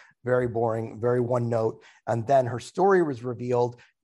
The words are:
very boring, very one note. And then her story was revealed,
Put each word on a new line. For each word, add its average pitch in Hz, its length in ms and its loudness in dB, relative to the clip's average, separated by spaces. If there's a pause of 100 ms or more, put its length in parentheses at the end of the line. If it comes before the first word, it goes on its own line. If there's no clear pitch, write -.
(240)
very 127 220 2
boring, 113 540 -4
very 123 200 2
one 120 280 0
note. 113 340 -2 (240)
And 113 200 -2
then 135 200 4
her 117 140 -6
story 185 420 2
was 131 220 -6
revealed, 123 560 -2 (240)